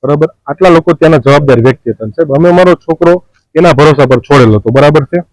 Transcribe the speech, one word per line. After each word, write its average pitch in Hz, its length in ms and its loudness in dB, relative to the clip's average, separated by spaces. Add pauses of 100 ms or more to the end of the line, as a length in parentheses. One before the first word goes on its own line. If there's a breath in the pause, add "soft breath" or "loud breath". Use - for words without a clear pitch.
બરાબર. 151 260 -4 (180)
આટલા 160 220 -2
લોકો 165 240 0
ત્યાંના 160 260 0
જવાબદાર 135 420 0
વ્યક્તિ 123 300 -2
હતા. 110 160 -10
સાહેબ, 139 260 -6
અમે 160 160 0
અમારો 180 260 2
છોકરો 170 500 -2 (300)
એના 165 180 2
ભરોસા 143 340 2
પર 127 140 0
છોડેલો 117 380 2
હતો, 110 120 -4
બરાબર 143 340 0
છે. 175 160 -6 (120)